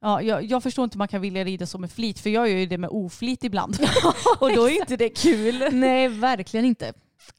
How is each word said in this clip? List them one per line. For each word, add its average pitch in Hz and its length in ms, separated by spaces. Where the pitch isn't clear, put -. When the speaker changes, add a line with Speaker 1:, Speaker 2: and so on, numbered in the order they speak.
Speaker 1:
Ja, 214 200
jag, 214 240
jag 247 180
förstår 254 200
inte 226 120
hur 196 40
man 202 80
kan 196 140
vilja 190 220
rida 180 220
så 190 120
med 180 140
flit, 226 280
för 208 100
jag 226 200
gör 190 80
ju 185 80
det 180 120
med 175 120
oflit 220 540
ibland. 196 360
Speaker 2:
<laughs> - 300
Speaker 1:
Och 269 160
då 233 100
är 254 40
ju 330 100
inte 254 180
det 233 120
kul. 240 640
Speaker 2:
Nej, 262 360
verkligen 226 580
inte. 214 280